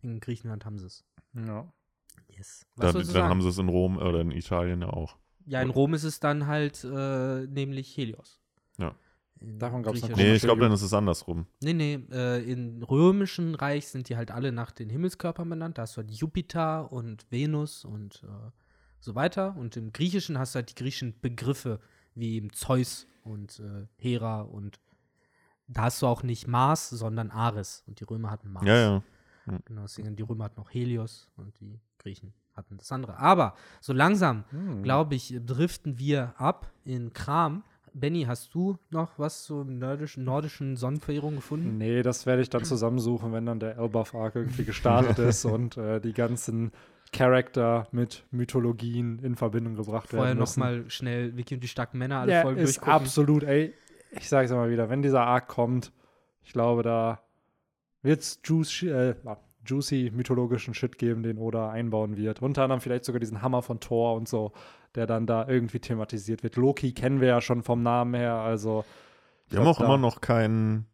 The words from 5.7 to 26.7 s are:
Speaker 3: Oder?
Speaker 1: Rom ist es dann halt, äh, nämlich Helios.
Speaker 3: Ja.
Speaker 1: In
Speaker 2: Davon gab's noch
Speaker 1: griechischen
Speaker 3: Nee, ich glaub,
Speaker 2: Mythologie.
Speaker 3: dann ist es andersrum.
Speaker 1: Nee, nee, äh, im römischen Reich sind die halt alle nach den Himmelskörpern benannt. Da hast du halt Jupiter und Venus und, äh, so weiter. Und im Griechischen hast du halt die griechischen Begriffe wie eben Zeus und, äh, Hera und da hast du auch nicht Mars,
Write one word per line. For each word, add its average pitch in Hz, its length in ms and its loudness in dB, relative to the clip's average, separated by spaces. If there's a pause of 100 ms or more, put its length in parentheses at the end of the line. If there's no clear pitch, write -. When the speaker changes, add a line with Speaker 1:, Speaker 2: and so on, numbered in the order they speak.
Speaker 3:
Oder? 123 40 -4
Speaker 1:
Rom 139 200 4
ist 151 100 -4
es 156 160 -6
dann 147 260 0
halt, 147 380 -2
äh, 131 640 -4
nämlich 135 480 -6
Helios. 113 440 -8 (380)
Speaker 3:
Ja. 87 160 -4 (460)
Speaker 1:
In 107 180 -14
Speaker 2:
Davon 120 240 -4
gab's 110 180 -2
noch 117 100 -6
Speaker 1:
griechischen 101 200 6
Speaker 3:
Nee, - 60 10
ich - 60 6
glaub, 117 160 8
Speaker 2:
Mythologie. - 100 6
Speaker 3:
dann 107 40 6
ist 101 100 2
es 98 120 0
andersrum. 90 520 0 (180)
Speaker 1:
Nee, 156 80 0
nee, 147 260 0 (140)
äh, 123 400 -2
im 120 320 -8
römischen 170 720 4
Reich 143 320 -4
sind 127 200 -10
die 120 80 -4
halt 117 140 -6
alle 123 220 -4
nach 117 180 -6
den 113 180 -12
Himmelskörpern 170 600 -4
benannt. 165 280 -8
Da 117 40 -6
hast - 140 -10
du 117 60 -8
halt 107 100 -12
Jupiter 160 800 -4
und 117 400 -10
Venus 147 520 -2
und, 107 400 -14
äh, 101 260 -16 (500)
so 107 160 -10
weiter. 190 400 -2
Und 120 200 -8
im 110 160 -8
Griechischen 170 460 -2
hast 127 160 -4
du 131 40 -2
halt 120 120 -6
die - 100 -20
griechischen 127 400 -6
Begriffe 120 600 -4 (340)
wie 113 220 -4
eben 107 160 -6
Zeus - 560 -2 (160)
und, 107 340 -14
äh, 101 280 -12 (100)
Hera 113 460 -4
und 101 360 -12 (880)
da 113 160 -4
hast 120 200 0
du 139 40 2
auch 120 160 2
nicht 120 240 -4
Mars, 131 420 2